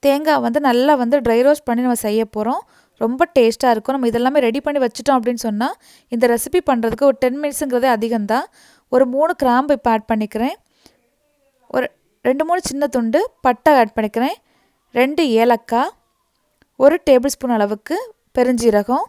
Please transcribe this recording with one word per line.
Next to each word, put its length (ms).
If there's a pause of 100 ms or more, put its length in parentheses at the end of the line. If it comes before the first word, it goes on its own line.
தேங்காய் 400
வந்து 240
நல்லா 320
வந்து 260
ட்ரை 180
ரோஸ்ட் 220
பண்ணி 180
நம்ம 220
செய்ய 160 (120)
போறோம். 280 (400)
ரொம்ப 180 (140)
டேஸ்டா 380
இருக்கும். 220
நம்ம 140
இதெல்லாமே 340
ரெடி 220
பண்ணி 180
வச்சுட்டோம் 340
அப்படின்னு 280
சொன்னா, 220 (460)
இந்த 180
ரெசிபி 360
பண்றதுக்கு 400
ஒரு 140
டென் 200
மினிட்ஸுங்கிறதே 540
அதிகம்தான். 500 (480)
ஒரு 100 (100)
மூணு 180 (100)
கிராம்பு 360
இப்ப 160
ஆட் 180
பண்ணிக்கிறேன். 440 (1200)
ஒரு 100 (420)
ரெண்டு, 200
மூணு 220
சின்ன 260
துண்டு 260 (260)
பட்டை 340
ஆட் 160
பண்ணிக்கிறேன். 380 (640)
ரெண்டு 220 (200)
ஏலக்காய், 520 (920)
ஒரு 120 (120)
டேபிள் 260
ஸ்பூன் 220
அளவுக்கு 400 (400)
பெருஞ்சீரகம் 720